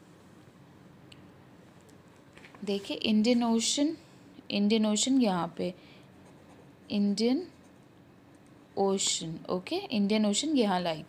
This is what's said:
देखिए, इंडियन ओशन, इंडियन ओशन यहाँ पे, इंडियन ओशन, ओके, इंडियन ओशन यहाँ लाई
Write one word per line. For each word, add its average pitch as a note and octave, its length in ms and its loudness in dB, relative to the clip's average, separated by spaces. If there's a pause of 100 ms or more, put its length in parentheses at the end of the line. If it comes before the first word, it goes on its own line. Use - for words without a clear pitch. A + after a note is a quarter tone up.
(2750)
देखिए, G3+ 320 -4
इंडियन A3 460 2
ओशन, A#3+ 540 0 (540)
इंडियन G#3 340 2
ओशन A3 360 2
यहाँ F#3 360 0
पे, F3+ 160 -4 (1160)
इंडियन A3 560 2 (1300)
ओशन, G3 640 -2 (100)
ओके, F#3 260 -4
इंडियन G#3+ 500 0
ओशन C#4 320 0
यहाँ G3+ 240 2
लाई D#3+ 280 -4